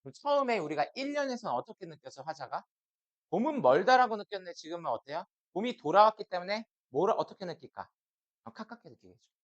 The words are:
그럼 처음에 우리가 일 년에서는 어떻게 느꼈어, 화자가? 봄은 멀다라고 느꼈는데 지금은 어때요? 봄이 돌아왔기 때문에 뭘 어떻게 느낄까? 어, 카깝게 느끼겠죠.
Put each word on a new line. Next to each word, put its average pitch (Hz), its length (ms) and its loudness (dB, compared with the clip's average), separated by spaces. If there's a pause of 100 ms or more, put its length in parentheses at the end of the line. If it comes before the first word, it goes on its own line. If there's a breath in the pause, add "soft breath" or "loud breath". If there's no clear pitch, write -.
그럼 135 120 -16
처음에 277 460 0
우리가 151 260 -2 (100)
일 269 180 -6
년에서는 254 420 -4
어떻게 185 320 -10
느꼈어, 139 340 -18
화자가? 143 420 -10 (680)
봄은 254 320 0
멀다라고 214 560 6
느꼈는데 185 360 -10
지금은 165 380 -10
어때요? 143 340 -6 (280)
봄이 240 240 -4
돌아왔기 214 480 4
때문에 196 400 -6 (240)
뭘 170 220 0
어떻게 - 340 -4
느낄까? 139 440 -14 (540)
어, 113 80 -16
카깝게 226 380 -18
느끼겠죠. 92 400 -20 (140)